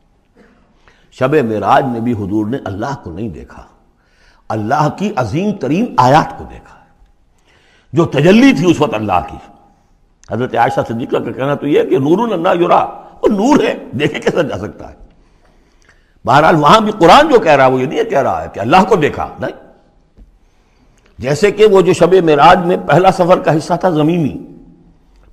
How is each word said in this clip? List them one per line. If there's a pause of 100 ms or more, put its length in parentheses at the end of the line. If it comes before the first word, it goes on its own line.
(1160)
शब (100)
मेराज
में
भी
हुजूर
ने (100)
अल्लाह
को
नहीं
देखा, (840)
अल्लाह
की
अजीम
तरीन
आयात
को
देखा। (1160)
जो
तजल्ली
थी
उस
वक्त
अल्लाह
की, (920)
हज़रत
आयशा
सिद्दीक़ा
का
कहना
तो
यह
है
कि
नूरुन
अन्ना
युरा, (360)
वो
नूर
है, (220)
देखे
कैसे
जा
सकता
है। (1300)
बहरहाल,
वहां
भी
कुरान
जो
कह
रहा
है
वो
ये
नहीं
कह
रहा
है
कि
अल्लाह
को
देखा, (160)
नहीं। (1700)
जैसे
कि
वो
जो
शब (120)
मेराज
में
पहला
सफर
का
हिस्सा
था
जमीनी, (1000)